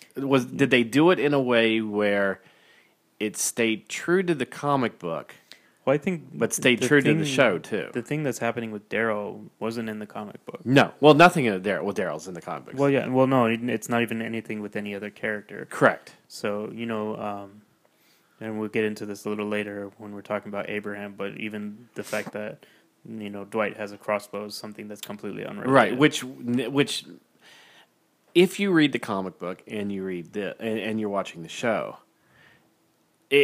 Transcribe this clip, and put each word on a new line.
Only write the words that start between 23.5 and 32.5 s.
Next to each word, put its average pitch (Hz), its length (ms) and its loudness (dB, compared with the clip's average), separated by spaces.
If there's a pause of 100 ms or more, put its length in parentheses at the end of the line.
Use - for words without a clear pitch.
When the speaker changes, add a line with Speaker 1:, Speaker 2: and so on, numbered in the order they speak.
Speaker 2:
has 104 140 -8
a 101 40 -18
crossbow 104 500 -6
is 101 100 -12
something 107 320 -14
that's 104 120 -14
completely 104 460 -10
unrelated. 113 260 -2
Speaker 1:
Right, 123 240 6
which, 143 280 4
which, 127 800 -2 (1300)
if 185 260 6
you 202 120 2
read 151 200 6
the 120 60 0
comic 95 400 -4
book 90 280 -8
and 104 240 -6
you 98 140 -4
read 90 300 -8
the, 101 260 -6
and, 110 200 -4
and 110 200 -4
you're 107 80 -2
watching 98 340 -4
the 80 60 -14
show, 78 500 -4 (1300)